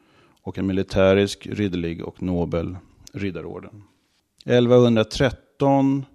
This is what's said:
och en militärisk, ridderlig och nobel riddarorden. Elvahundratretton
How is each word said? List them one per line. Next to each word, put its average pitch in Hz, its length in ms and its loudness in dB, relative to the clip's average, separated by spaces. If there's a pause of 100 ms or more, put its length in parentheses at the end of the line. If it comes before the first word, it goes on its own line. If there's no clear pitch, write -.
(420)
och - 160 -12
en 95 100 -2
militärisk, 95 840 2
ridderlig 87 520 -4
och - 200 -12
nobel 87 540 -4 (360)
riddarorden. 92 720 -10 (600)
Elvahundratretton 123 1700 2